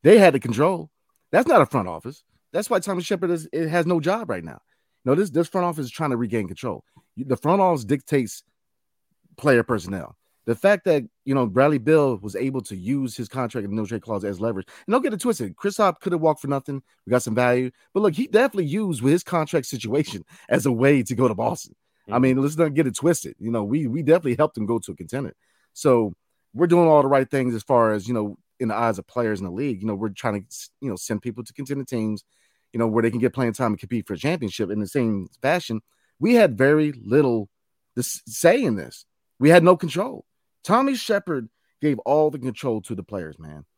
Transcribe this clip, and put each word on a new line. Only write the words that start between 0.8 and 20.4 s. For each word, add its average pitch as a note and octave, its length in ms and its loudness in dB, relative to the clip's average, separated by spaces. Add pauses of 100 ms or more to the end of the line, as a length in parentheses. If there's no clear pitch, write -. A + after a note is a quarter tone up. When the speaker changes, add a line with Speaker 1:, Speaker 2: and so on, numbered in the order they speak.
Speaker 1:
That's A#3 180 2
not A#3 140 6
a B2+ 40 4
front G2+ 220 -2
office. F2 360 -14 (280)
That's G3+ 160 -4
why A#3+ 120 0
Tommy F3+ 220 -6
Shepard F3 280 -4
is, D#3+ 240 -4
it D#3+ 140 -2
has E3 180 0
no E3+ 140 0
job F#3+ 280 -4
right F#2 160 -8
now. D#2 160 -16 (460)
No, C3 80 2
this, F#3 160 0
this D#3+ 180 0
front F3+ 180 -2
office D3+ 200 -6
is A#2 40 -12
trying D#3 200 -6
to B2 80 -2
regain A2 280 -4
control. F2 380 -10 (320)
The C3 200 -4
front F3+ 240 0
office E3 240 2
dictates C3+ 580 -4 (920)
player B2 260 4
personnel. F#2+ 540 -6 (300)
The A#2 80 0
fact G3 300 2
that, D3+ 180 2 (220)
you C3+ 100 -2
know, B2+ 120 2
Bradley C3 320 2
Beal C#3 380 4
was G2 200 -10
able C3 260 -4
to G2+ 140 -12
use A#2+ 400 -4
his A#2 120 -8
contract A#2+ 380 -6
and G2 80 -6
no A2 100 -2
trade G#2+ 180 -8
clause G#2 220 -6
as G2 160 -6
leverage. G#2 260 -4 (200)
And G3 60 -2
don't B3+ 100 2
get C4+ 100 -2
it G3 80 -8
twisted. C3 360 -4
Kristaps G3+ 440 -2
could F3+ 120 -4
have E3 100 -2
walked D#3 180 2
for C#3 80 -8
nothing. C#3 340 -6 (220)
We G2 60 -10
got B2 120 2
some G#2+ 120 -6
value. B2 360 2 (220)
But G3 80 0
look, G3 140 2
he B3+ 140 -4
definitely G#3 380 2
used E3 360 -2
with C3+ 100 4
his F3 120 2
contract D#3+ 420 -2
situation A#2 580 -4 (120)
<laughs> - 120 -20